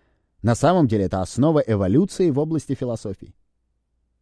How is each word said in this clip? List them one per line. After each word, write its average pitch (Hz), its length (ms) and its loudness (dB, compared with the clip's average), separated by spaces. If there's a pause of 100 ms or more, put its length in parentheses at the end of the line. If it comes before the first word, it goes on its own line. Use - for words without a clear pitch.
(420)
На 113 140 2
самом 151 340 2
деле 101 160 0
это 92 160 -4
основа 147 380 0
эволюции 120 720 0
в 131 80 -2
области 156 360 -4
философии. 110 580 -10 (880)